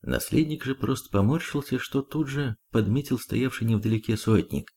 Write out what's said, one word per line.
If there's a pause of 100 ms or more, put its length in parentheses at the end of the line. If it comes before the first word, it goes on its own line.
Наследник
же
просто
поморщился,
что
тут
же (140)
подметил
стоявший
невдалеке
сотник.